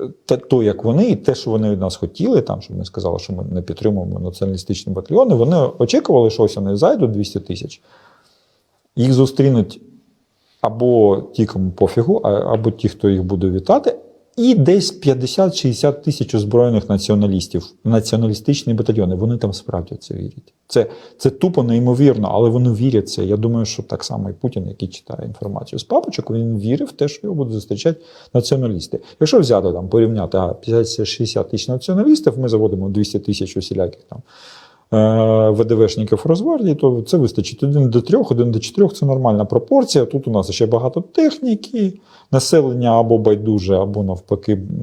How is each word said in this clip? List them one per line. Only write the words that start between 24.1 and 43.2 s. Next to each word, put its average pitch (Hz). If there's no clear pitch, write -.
і -
Путін, 98
який 98
читає -
інформацію -
з -
папочок, -
він 113
вірив 123
в -
те, 147
що -
його 202
будуть 131
зустрічати 110
націоналісти. 120
Якщо 170
взяти, 101
там, 90
порівняти, 110
а, 92
п'ятдесят-шістдесят 113
тисяч -
націоналістів, 185
ми 127
заводимо 107
двісті 101
тисяч 101
усіляких 95
там, -
е, 110
В 107
Д 113
Вшників 107
Росгвардії, 202
то 127
це 180
вистачить 113
один 143
до 117
трьох, -
один 120
до 110
чотирьох — -
це 147
нормальна 123
пропорція. 226
Тут -
у -
нас 101
ще -
багато 120
техніки, 226
населення 123
або 113
байдуже, 104